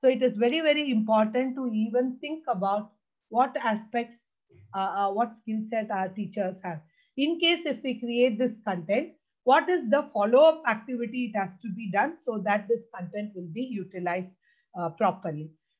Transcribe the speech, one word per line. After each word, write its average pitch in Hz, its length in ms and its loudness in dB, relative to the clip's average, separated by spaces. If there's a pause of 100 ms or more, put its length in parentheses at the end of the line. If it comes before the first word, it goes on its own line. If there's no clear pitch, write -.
So 262 60 4
it 262 120 2
is 254 140 2
very, 240 260 2
very 302 300 2
important 220 640 2
to 262 140 -4
even 226 520 0
think 311 280 -10
about 202 420 -2 (380)
what 262 280 0
aspects, - 760 -4 (440)
uh, 190 220 -2
uh, 196 140 0
what 220 240 -2
skill 220 240 -6 (100)
set 220 220 -4
our 190 160 -2
teachers 190 560 -6
have. 165 160 -8 (360)
In 311 220 0
case 339 260 2
if 285 200 -4
we 247 160 -4
create 240 360 2
this 240 200 0 (100)
content, 196 460 -2 (320)
what 277 240 6
is 311 220 0
the 277 120 4 (100)
follow-up 277 560 6
activity 233 640 -4
it 214 60 -2
has 190 220 -4
to 233 120 -10
be 220 200 -8
done 262 260 0
so 220 260 -6
that 202 240 0
this 233 140 0 (120)
content 208 400 -8
will 175 180 -10
be 220 100 -6
utilized, 185 680 -6 (460)
uh, 180 120 -2
properly? 160 600 -2 (300)